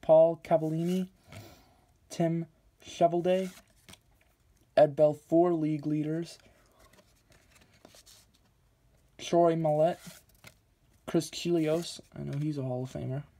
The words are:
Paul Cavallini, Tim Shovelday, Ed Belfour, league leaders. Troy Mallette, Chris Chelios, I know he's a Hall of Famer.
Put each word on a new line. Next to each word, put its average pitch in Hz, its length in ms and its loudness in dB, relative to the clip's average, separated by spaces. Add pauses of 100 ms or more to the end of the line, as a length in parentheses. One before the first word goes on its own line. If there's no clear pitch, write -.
Paul 160 420 4
Cavallini, 170 640 -2 (1000)
Tim 165 380 -2 (380)
Shovelday, 180 640 0 (1300)
Ed 147 200 4
Belfour, 165 640 2
league 151 300 -4
leaders. 156 500 -4 (2750)
Troy 170 380 2
Mallette, 160 640 -2 (880)
Chris 165 220 -2
Chelios, 165 720 -4 (120)
I 139 100 -14
know 143 140 -8
he's 151 200 -4
a 135 60 -6
Hall 127 200 -6
of 127 80 -12
Famer. 135 320 -8 (160)